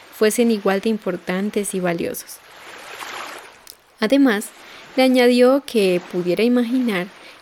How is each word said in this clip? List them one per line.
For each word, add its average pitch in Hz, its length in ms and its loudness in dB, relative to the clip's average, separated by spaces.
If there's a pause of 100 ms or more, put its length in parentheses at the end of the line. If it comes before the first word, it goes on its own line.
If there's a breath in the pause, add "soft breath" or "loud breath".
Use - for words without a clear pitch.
(120 loud breath)
fuesen 233 380 2
igual 196 300 0
de 226 80 -4
importantes 196 840 -4
y 190 60 -4
valiosos. 170 580 -6 (1600)
Además, 262 480 2 (480 loud breath)
le 262 80 4
añadió 254 600 4
que 185 360 0 (120)
pudiera 180 300 -2
imaginar 240 640 0 (360 loud breath)